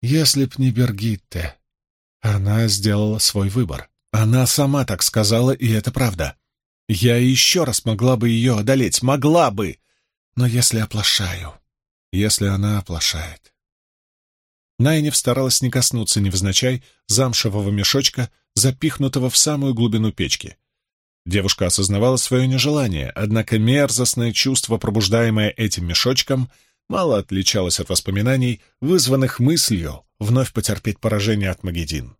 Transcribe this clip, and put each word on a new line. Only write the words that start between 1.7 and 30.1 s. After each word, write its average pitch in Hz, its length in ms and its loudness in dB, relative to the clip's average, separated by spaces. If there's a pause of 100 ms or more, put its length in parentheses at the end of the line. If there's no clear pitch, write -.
Она 104 460 2
сделала 107 520 0
свой 98 300 0
выбор. 98 400 -4 (220)
Она 110 360 4
сама 139 380 2
так 95 180 -4
сказала, 113 480 2
и 123 200 0
это 110 200 0
правда. 92 440 -2 (520)
Я 117 300 2
еще 131 480 4
раз 123 200 -4
могла 120 320 2
бы 117 120 2
ее 117 280 2
одолеть, 120 440 0
могла 143 500 4
бы. 98 260 -6 (580)
Но 123 100 2
если 120 340 2
оплошаю, 92 720 -4 (580)
если 101 360 0
она 101 320 0
оплошает. 82 720 -8 (1200)
Найниф 147 380 2
старалась 127 460 0
не 127 80 0
коснуться 117 500 -2
невзначай 98 640 0 (240)
замшевого 107 640 0
мешочка, 120 600 -2 (260)
запихнутого 131 760 -2
в - 80 0
самую 139 360 0
глубину 110 380 2
печки. - 460 -6 (680)
Девушка 95 400 0
осознавала 101 520 0
свое 127 280 0
нежелание, 131 640 0
однако 110 480 -2
мерзостное 120 760 2
чувство, 123 460 0
пробуждаемое 107 720 2
этим 98 380 -4
мешочком, 127 640 0 (360)
мало 165 300 0
отличалось 95 640 -2
от 87 100 -8
воспоминаний, 117 720 -2 (180)
вызванных 135 600 0
мыслью 120 640 0 (160)